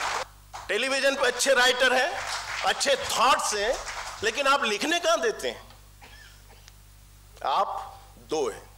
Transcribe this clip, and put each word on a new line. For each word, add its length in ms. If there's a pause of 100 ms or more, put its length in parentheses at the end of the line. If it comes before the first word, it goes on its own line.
(680)
टेलीविजन 480
पर 120
अच्छे 260
राइटर 400
हैं, 180 (520)
अच्छे 320
थॉट्स 580
हैं, 240 (460)
लेकिन 240
आप 160
लिखने 360
कहाँ 220
देते 280
हैं? 260 (1700)
आप 540 (300)
दो 200
हैं 280